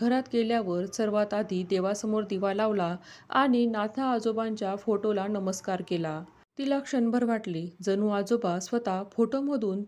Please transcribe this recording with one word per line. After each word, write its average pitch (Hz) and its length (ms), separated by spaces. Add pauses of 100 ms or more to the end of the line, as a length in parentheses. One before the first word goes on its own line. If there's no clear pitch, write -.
घरात 247 220 (100)
गेल्यावर 220 540
सर्वात 208 480
आधी 196 360
देवासमोर 208 540
दिवा 196 300
लावला 202 400 (380)
आणि 254 340
नाथा 220 460
आजोबांच्या 220 640
फोटोला 208 500
नमस्कार 190 640
केला. 160 340 (360)
तिला 277 200
क्षणभर 247 460
वाटले, 208 420 (160)
जणू 202 260
आजोबा 202 520
स्वतः 196 420 (100)
फोटोमधून 226 760